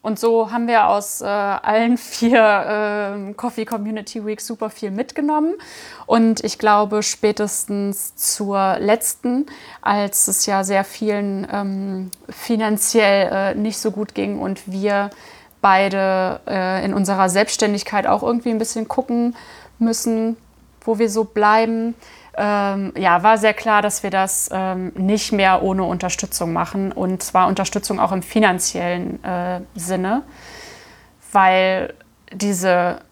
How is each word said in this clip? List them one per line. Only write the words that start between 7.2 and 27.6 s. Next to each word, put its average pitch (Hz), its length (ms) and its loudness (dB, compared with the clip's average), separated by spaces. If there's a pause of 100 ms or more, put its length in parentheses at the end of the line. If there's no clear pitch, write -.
zur 196 640 0
letzten, 240 680 0 (360)
als 202 440 0
es - 200 0
ja 196 180 0
sehr 196 180 2
vielen, 202 680 -2
ähm, 196 580 -6 (180)
finanziell, 208 1040 2
äh, 196 220 0
nicht 214 240 -4
so 214 140 -2
gut 208 240 -8
ging 202 240 -4
und 190 300 -6
wir 202 400 0 (500)
beide, 190 880 2
äh, 190 360 -2
in 196 80 -2
unserer 196 360 2
Selbstständigkeit 202 800 0
auch 202 160 2
irgendwie 240 260 0
ein 226 80 0
bisschen 226 300 -4
gucken 240 480 -2 (420)
müssen, 226 580 0 (480)
wo 226 140 0
wir 233 100 2
so 214 140 0
bleiben, 226 720 2 (400)
ähm, 202 600 -2
ja, 175 260 4
war 220 140 6
sehr 214 160 4
klar, 208 300 2
dass 208 200 -2
wir 202 60 -4
das, 190 460 0
ähm, 185 400 -4
nicht 202 380 0
mehr 190 300 4
ohne 190 220 0
Unterstützung 175 680 -4
machen. 185 360 -2
Und 185 320 -2
zwar 185 240 2
Unterstützung 190 540 -2